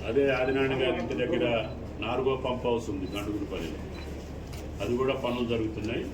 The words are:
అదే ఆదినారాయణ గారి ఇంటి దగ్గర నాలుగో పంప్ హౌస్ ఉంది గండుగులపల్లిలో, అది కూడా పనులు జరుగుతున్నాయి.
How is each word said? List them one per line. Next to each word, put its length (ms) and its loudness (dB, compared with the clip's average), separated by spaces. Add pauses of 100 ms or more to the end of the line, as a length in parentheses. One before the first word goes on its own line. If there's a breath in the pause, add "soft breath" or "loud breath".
అదే 160 6 (140)
ఆదినారాయణ 440 4
గారి 200 2
ఇంటి 200 -2
దగ్గర 240 2 (580)
నాలుగో 300 2 (100)
పంప్ 240 0
హౌస్ 240 2
ఉంది 220 -4
గండుగులపల్లిలో, 680 -4 (1000)
అది 180 0
కూడా 240 4
పనులు 280 0
జరుగుతున్నాయి. 600 -2